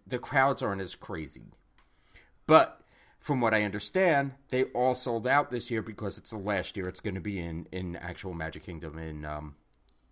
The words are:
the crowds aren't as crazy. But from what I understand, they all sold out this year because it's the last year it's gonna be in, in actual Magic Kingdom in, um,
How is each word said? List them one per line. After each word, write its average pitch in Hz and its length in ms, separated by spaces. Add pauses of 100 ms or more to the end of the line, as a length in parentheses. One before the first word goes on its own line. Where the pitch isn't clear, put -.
the 123 140
crowds 135 440
aren't 98 180
as 90 140
crazy. 71 580 (920)
But 156 340 (380)
from 135 220
what 113 120
I 107 80
understand, 139 720 (160)
they 131 160
all 123 300
sold 117 320
out 139 240
this 123 180
year 110 140
because 104 340
it's - 140
the 110 60
last 98 380
year 92 120
it's 90 120
gonna 95 220
be 98 180
in, 82 320
in 90 260
actual 90 360
Magic 80 300
Kingdom 80 340
in, 78 260
um, 76 320 (560)